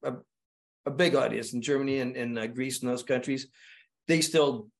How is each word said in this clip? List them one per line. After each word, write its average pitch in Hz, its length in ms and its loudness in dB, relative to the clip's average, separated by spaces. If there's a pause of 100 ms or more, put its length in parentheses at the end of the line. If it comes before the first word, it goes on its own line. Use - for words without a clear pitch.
a, 135 120 -4 (720)
a 139 40 -2
big 139 240 4
audience 117 380 0
in 120 100 -2
Germany 139 380 0
and, 127 160 -4
and, 120 200 -4
uh, 113 120 -2
Greece 127 340 -6
and 123 80 -2
those 123 140 -4
countries, 135 420 -2 (640)
they 160 120 4
still, 139 480 2 (120)